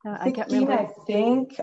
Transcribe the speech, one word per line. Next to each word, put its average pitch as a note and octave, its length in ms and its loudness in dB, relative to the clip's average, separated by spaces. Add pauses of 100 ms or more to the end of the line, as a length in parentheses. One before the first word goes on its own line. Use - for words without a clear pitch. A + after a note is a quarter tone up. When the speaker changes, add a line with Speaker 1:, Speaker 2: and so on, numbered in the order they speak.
Speaker 1:
Uh, G#3 140 -8
I C4 120 -2
can't A#3 180 -6
Speaker 2:
16, C4 180 2
Speaker 1:
remember. B3 140 2
Speaker 2:
I - 240 -14
think. A#3+ 560 0